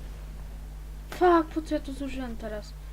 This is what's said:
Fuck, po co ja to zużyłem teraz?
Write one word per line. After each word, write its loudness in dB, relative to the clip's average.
Fuck, 8
po 0
co -2
ja 2
to -6
zużyłem -4
teraz? -8